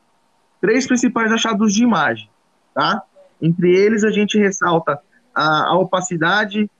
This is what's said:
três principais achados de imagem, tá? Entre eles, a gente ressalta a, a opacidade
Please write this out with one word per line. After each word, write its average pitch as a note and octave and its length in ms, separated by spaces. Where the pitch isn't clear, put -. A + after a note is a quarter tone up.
três A3+ 260
principais A#3+ 420
achados A3 440
de A3 100
imagem, C#3+ 460
tá? E3 300
Entre F3 340
eles, G#3 300
a G#3+ 60
gente G#3 280
ressalta E3+ 580
a, D3+ 380
a E3+ 60
opacidade F#3+ 1040